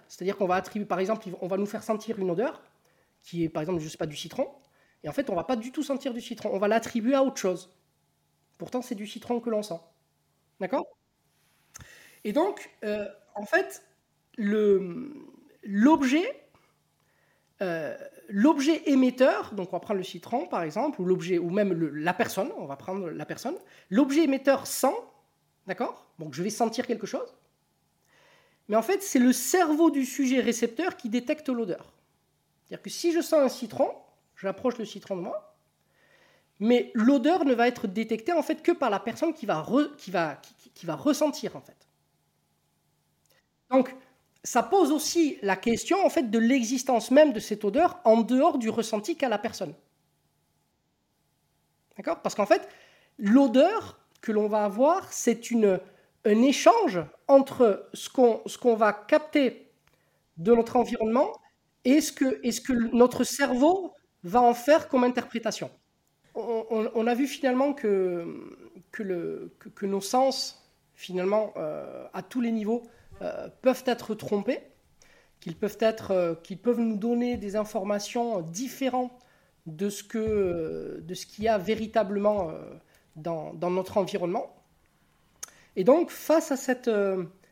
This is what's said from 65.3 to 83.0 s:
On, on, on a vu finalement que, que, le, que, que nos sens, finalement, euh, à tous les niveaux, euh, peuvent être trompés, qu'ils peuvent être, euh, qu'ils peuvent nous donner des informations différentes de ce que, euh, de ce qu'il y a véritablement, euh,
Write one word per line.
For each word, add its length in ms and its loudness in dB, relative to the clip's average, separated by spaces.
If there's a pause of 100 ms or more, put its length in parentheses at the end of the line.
On, 340 -4
on, 240 -2
on 140 0
a 60 2
vu 140 0
finalement 460 0
que, 840 -2 (360)
que, 120 -10
le, 560 -8
que, 100 -20
que 160 -10
nos 160 -2
sens, 680 -2 (240)
finalement, 640 -2
euh, 560 -10
à 80 -10
tous 200 -6
les 100 0
niveaux, 320 -2 (380)
euh, 260 -8 (140)
peuvent 260 0
être 260 -4
trompés, 480 -4 (800)
qu'ils 160 -12
peuvent 240 -6
être, 320 0
euh, 240 0
qu'ils 240 -14
peuvent 200 0
nous 180 -2
donner 400 -2
des 180 -8
informations 840 -4
différentes 840 -6 (400)
de 240 -6
ce 140 -10
que, 160 -8
euh, 800 -2
de 140 -12
ce 100 -14
qu'il 200 -12
y 20 4
a 100 4
véritablement, 920 -2
euh, 80 -12 (560)